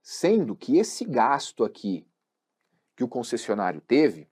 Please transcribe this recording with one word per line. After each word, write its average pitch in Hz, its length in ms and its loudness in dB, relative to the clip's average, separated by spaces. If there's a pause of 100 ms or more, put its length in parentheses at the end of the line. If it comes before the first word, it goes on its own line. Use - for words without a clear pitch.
Sendo 170 560 0
que 285 220 2
esse - 260 -2
gasto 127 600 0
aqui 101 440 -6 (880)
que 131 80 -4
o 123 40 -6
concessionário 104 720 -4
teve 123 520 2